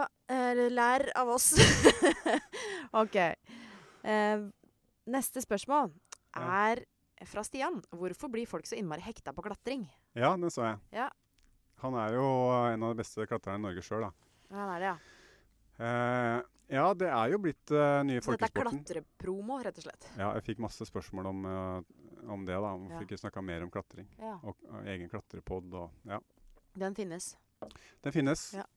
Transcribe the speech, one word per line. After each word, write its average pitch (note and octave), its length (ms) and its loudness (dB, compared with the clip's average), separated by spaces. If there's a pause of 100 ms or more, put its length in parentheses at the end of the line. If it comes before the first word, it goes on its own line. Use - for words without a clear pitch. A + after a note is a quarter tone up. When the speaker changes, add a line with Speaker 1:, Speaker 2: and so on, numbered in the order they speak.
(300)
Speaker 1:
eh, B3 300 2 (100)
lær B3 320 4 (140)
av B3 180 2
oss. B3+ 160 6 (760)
<laughs> F#4 640 -4
Ok. A3 240 2
Eh, G#3 1300 0 (640)
neste B3+ 360 -2
spørsmål B3 480 0 (400)
Speaker 2:
Ja. E3+ 140 -8 (260)
Speaker 1:
er A#3 140 -2 (420)
fra G#3 180 -6
Stian. C#4 360 -4 (100)
Hvorfor F3+ 400 -8
blir A3+ 160 -4
folk D#3+ 200 -8
så - 100 -8
innmari E3+ 260 -6
hekta G3 300 -12
på E3 100 -10
klatring? G#3+ 460 -6 (260)
Speaker 2:
Ja, C#3 220 4
det F3 160 -2
så C3 100 -4
jeg. A2 160 -2 (140)
Speaker 1:
Ja. - 160 -4 (680)
Speaker 2:
Han C3 160 -6
er A2 200 0
jo C3 100 2 (460)
en A2+ 120 -2
av A2+ 120 0
de A2 80 -6
beste G#2+ 240 -6
klatrerne G2+ 320 -4
i G#2 80 -4
Norge F#2 160 -6
selv, A2 240 -4
da. F#2 60 -10 (380)
Speaker 1:
Han G3 260 -6
er E3+ 40 -4
det, F#3+ 120 0
ja. E3 60 -8 (840)
Speaker 2:
Eh, A#2+ 560 2 (360)
ja, C#3+ 80 4 (100)
det F3+ 160 0
er A#2+ 220 2
jo G3+ 100 2
blitt, - 280 -4
eh, C#3+ 360 6
nye B2+ 160 0
Speaker 1:
Så - 80 -2
dette - 160 0
er A3 80 -2
Speaker 2:
folkesporten. G#3+ 300 -2
Speaker 1:
klatrepromo, F#3+ 800 -6
rett G3 140 -8
og D#3+ 100 -16
slett. - 180 -18 (100)
Speaker 2:
Ja, G#2 180 -2
jeg G#2+ 100 -4
fikk A2+ 180 -6
masse G#2+ 240 -8
spørsmål F#2 400 -8
om, F#2+ 200 -6
eh, F#2+ 840 -8
om G2 160 -8
det, F2+ 80 -2
da. G2+ 200 -2
Om F#2 160 -10
Speaker 1:
Ja. E3 100 -10
Speaker 2:
vi G2+ 60 -10
fikk F#2+ 140 -10
snakka G2+ 220 -8
mer E2+ 200 -6
om F2 80 -8
klatring. F#2+ 360 -10 (120)
Speaker 1:
Ja. A3 260 -12
Speaker 2:
Og, G#2 100 -10 (160)
og G#2 160 -12
egen F2+ 240 -8
klatrepod F#2 640 -10
og, F2 160 -10 (160)
ja. G#2 140 -6 (560)
Speaker 1:
Den F#3+ 180 -4
finnes. F#3 420 -8 (680)
Speaker 2:
Den C#3+ 100 -6
finnes, C#3+ 420 0
Speaker 1:
Ja. G3 100 -10 (120)